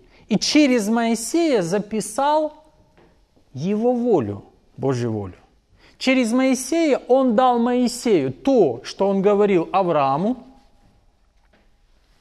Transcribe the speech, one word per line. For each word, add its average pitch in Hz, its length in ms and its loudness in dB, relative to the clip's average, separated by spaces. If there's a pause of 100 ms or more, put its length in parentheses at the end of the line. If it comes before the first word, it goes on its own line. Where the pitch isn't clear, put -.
(320)
И 196 60 0
через 254 500 2
Моисея 233 720 0
записал 220 920 -2 (1000)
его 208 400 -2
волю, 170 500 0 (360)
Божью 123 340 -2
волю. 98 220 -8 (640)
Через 254 340 0
Моисея 262 720 0
он 254 300 2
дал 247 220 2
Моисею 233 760 0
то, 170 500 0
что - 280 -4
он 196 100 0
говорил 202 520 2
Аврааму, 170 680 0 (1800)